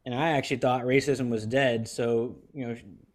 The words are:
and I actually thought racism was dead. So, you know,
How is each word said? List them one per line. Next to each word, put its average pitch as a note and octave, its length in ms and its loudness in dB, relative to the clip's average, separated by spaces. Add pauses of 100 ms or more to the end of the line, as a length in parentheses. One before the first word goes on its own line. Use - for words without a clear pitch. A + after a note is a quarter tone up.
and B2 80 -6
I D#3 180 2
actually C3+ 260 0
thought B2+ 260 2
racism C3 460 2
was A2 180 -2
dead. A#2 400 2
So, A#2 500 -2 (160)
you B2+ 140 -8
know, A#2 100 -8 (360)